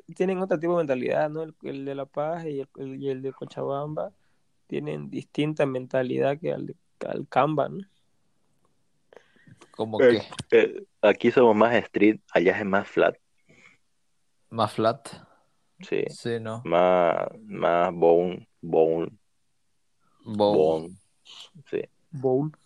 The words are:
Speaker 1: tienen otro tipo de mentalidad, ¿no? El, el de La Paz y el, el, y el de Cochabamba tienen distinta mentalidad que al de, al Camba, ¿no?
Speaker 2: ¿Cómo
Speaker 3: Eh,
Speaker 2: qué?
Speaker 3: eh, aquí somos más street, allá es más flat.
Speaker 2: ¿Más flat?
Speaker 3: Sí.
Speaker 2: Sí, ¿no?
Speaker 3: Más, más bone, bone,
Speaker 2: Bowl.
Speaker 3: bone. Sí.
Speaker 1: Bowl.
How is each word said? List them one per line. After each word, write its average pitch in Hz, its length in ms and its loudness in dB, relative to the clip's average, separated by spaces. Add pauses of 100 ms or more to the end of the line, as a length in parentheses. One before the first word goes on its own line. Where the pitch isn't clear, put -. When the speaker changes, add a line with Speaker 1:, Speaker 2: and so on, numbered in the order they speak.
(140)
Speaker 1:
tienen 185 240 -2
otro 190 200 -2
tipo 170 140 -2
de 175 60 0
mentalidad, 139 500 0
¿no? 156 140 -8
El, 156 200 -14
el 139 220 -10
de 139 100 -8
La 139 120 -10
Paz 165 400 -6
y 143 140 -8
el, 131 160 -10
el, 135 260 -12
y 139 80 -4
el 131 100 -6
de 135 120 -8
Cochabamba 143 800 -8 (560)
tienen 147 420 -8
distinta 151 560 -4
mentalidad 131 720 -2
que 151 140 -6
al - 140 -8
de, - 100 -14 (300)
al - 220 -8
Camba, 139 400 0
¿no? 156 120 -12 (1900)
Speaker 2:
¿Cómo 110 280 -6
Speaker 3:
Eh, 120 220 6 (280)
Speaker 2:
qué? 120 60 6
Speaker 3:
eh, - 280 2 (180)
aquí 107 280 4
somos 120 240 6
más 117 200 4
street, 104 460 2 (120)
allá 92 260 4
es 107 60 -4
más 98 240 0
flat. - 280 2 (1300)
Speaker 2:
¿Más 113 240 -2
flat? 113 340 0 (720)
Speaker 3:
Sí. - 300 -2
Speaker 2:
Sí, 117 300 -6
¿no? 113 240 -10
Speaker 3:
Más, 87 640 4 (200)
más 87 460 0
bone, 87 560 2 (120)
bone, 82 500 0 (1120)
Speaker 2:
Bowl. 101 580 2
Speaker 3:
bone. 92 140 -14 (760)
Sí. - 120 -4 (280)
Speaker 1:
Bowl. 135 420 -2 (140)